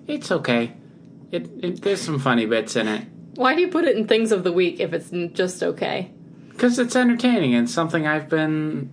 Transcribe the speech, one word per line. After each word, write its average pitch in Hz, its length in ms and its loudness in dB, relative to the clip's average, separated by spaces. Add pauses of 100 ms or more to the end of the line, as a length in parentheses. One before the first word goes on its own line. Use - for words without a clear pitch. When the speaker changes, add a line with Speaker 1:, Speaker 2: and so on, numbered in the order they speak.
Speaker 1:
It's - 240 -6
okay. 120 420 0 (580)
It, 170 180 -6 (120)
it, 180 200 -6
there's 196 200 0
some 151 180 -2
funny 120 260 2
bits 110 300 0
in 110 140 0
it. 107 160 -4 (300)
Speaker 2:
Why 262 200 2
do 339 60 2
you 359 80 2
put 339 160 2
it 247 100 4
in 214 100 0
things 220 280 4
of 185 100 0
the 180 80 2
week 175 300 0
if 165 120 -2
it's 165 200 -8
n-, 170 200 -4
just 180 300 -2
okay? - 480 -4 (460)
Speaker 1:
'Cause 247 200 2
it's 240 200 0
entertaining 240 580 4
and 120 140 2
something 160 360 0
I've 151 220 0
been 156 640 -2